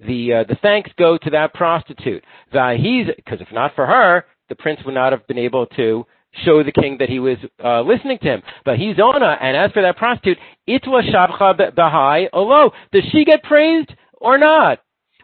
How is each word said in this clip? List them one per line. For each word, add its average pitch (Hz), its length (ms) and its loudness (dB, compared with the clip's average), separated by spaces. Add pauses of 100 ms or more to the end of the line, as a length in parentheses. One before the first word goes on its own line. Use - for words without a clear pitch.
the, 120 340 -6
uh, 113 120 0
the - 140 -6
thanks 208 380 0
go 170 180 4
to 156 140 -6
that 151 240 -2
prostitute. 151 680 -6 (300)
Vahiz, 135 540 0 (200)
'cause 101 140 -10
if 87 100 -20
not 117 240 -4
for 135 120 -2
her, 180 380 2 (260)
the 123 40 -12
prince 156 300 -6
would 135 100 -8
not 131 180 0
have 123 140 -6
been 123 120 -8
able 120 280 -4 (100)
to 113 280 -2 (400)
show 156 180 4
the 135 100 -4
king 139 260 -2
that 127 100 -2
he 127 100 -4
was, 127 200 -2 (260)
uh, 117 160 0
listening 226 380 -2
to - 80 -6
him. 120 160 -4 (240)
Vahizona, 196 760 0
and 131 160 -2
as 196 160 0
for 214 80 -2
that 180 160 0
prostitute, 220 400 -4 (320)
itla 254 420 -2
shavcha 190 460 2
b-, 196 80 2 (100)
bahai 156 600 0
olo. 247 380 4 (200)
Does 196 180 2
she 302 140 2
get 311 180 4
praised 311 520 0 (260)
or 247 160 2
not? 294 440 4 (420)